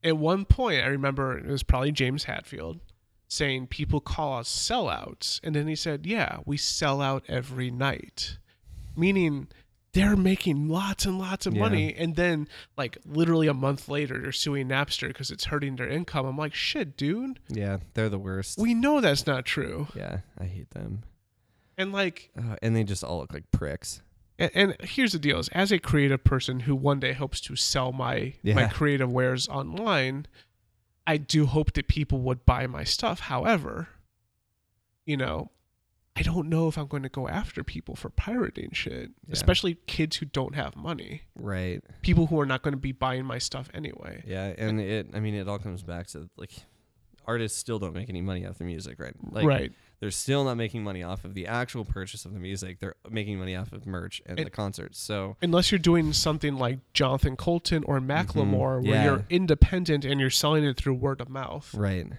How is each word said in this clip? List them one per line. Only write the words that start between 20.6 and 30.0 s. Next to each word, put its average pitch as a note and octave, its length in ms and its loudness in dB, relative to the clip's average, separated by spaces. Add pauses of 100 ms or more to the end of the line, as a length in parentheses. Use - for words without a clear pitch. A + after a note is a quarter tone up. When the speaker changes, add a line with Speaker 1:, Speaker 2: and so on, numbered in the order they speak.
Speaker 2:
them. G#2 320 -8 (760)
Speaker 1:
And, F#3+ 160 -4
like, G3 460 -2
Speaker 2:
Uh, A#2 240 -4
and A2+ 120 4
they A2+ 100 4
just G2 200 -4
all D#2+ 140 -6
look C#2+ 160 -10
like - 160 -8
pricks. - 500 -2 (380)
Speaker 1:
And, E3+ 160 2
and G3 260 6
here's A3 320 0
the F3 60 0
deal, C#3+ 200 2
is - 120 -2
as G3 200 2
a G3 80 4
creative C#3 460 4
person B2+ 360 4
who C3+ 140 2
one C#3 240 2
day C3 140 -2
hopes C3+ 300 -4
to C#3 120 -10
sell B2+ 380 0
my, B2+ 220 -2 (280)
my G#2+ 200 6
Speaker 2:
Yeah. A2+ 60 4
Speaker 1:
creative C3 440 2
wares B2+ 360 2
online, C#3 800 -2 (800)